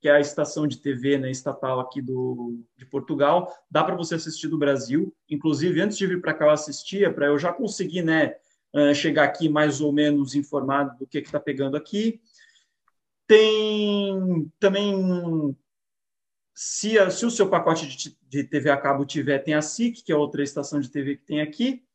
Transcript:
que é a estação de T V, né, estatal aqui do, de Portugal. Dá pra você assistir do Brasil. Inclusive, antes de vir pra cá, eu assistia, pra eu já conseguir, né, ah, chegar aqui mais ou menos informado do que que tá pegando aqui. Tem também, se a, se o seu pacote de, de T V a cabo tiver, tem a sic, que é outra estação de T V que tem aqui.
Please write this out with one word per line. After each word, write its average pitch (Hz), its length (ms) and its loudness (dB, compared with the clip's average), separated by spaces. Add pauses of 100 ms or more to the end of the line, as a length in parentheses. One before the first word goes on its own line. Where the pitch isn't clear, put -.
que 156 80 -2
é 143 40 8
a 147 80 8
estação 151 460 -2
de 135 120 -4
T 139 140 -4
V, 131 240 0
né, 131 140 -2
estatal 131 480 -4
aqui 127 240 -6
do, 123 580 -6 (160)
de 127 80 -20
Portugal. 143 680 0 (160)
Dá 156 140 2
pra 180 100 -2
você 170 220 -4
assistir 160 320 -8
do 156 100 -2
Brasil. 139 560 0 (160)
Inclusive, 151 500 0
antes 208 160 -2
de 196 100 -2
vir 180 140 -2
pra 156 140 -2
cá, 151 120 2
eu 151 40 8
assistia, 160 640 0
pra 143 120 0
eu 147 120 4
já 175 140 -2
conseguir, 185 500 -4
né, 160 320 2 (400)
ah, 147 180 4
chegar 147 300 2
aqui 143 260 0
mais 147 320 2
ou 147 120 0
menos 143 420 2
informado 139 640 -2
do 135 80 -12
que 147 160 -6
que - 80 -14
tá 151 80 -4
pegando 139 380 -4
aqui. 214 440 -4 (1080)
Tem 208 1300 4
também, 185 1000 0 (960)
se - 460 -2
a, 190 120 6
se - 140 -4
o 233 60 2
seu 190 180 2
pacote 165 380 2
de, 135 320 -12 (100)
de 139 160 -4
T - 140 -4
V 143 120 0
a 143 60 4
cabo 139 300 0
tiver, 139 320 -2
tem 151 160 -2
a 151 80 2
sic, 233 400 -4
que - 100 -4
é 156 40 2
outra 147 260 0
estação 143 380 -4
de 127 100 -6
T 143 100 -6
V 139 160 -4
que - 80 -20
tem 151 160 -4
aqui. 233 440 -4 (100)